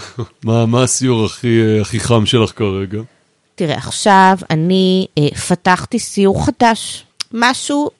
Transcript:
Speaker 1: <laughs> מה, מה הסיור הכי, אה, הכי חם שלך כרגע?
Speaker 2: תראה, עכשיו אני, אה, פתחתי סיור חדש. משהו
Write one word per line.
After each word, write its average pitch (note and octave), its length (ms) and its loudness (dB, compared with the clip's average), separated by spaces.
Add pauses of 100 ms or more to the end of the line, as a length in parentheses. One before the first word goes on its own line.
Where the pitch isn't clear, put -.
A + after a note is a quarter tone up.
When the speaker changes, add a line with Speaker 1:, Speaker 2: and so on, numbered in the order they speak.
(180)
Speaker 1:
<laughs> - 260 -12
מה, A2+ 220 2
מה A#2 160 2
הסיור B2 420 0
הכי, A2+ 380 0
אה, A2 180 2
הכי G#2+ 200 -4
חם A2+ 260 2
שלך A2+ 240 2
כרגע? G2 500 -6 (540)
Speaker 2:
תראה, D3+ 220 -4
עכשיו F#3+ 600 2 (120)
אני, F#3 560 0 (120)
אה, D3 100 2 (200)
פתחתי F#3 500 0
סיור G3 480 0
חדש. - 600 -2 (260)
משהו C4 680 -2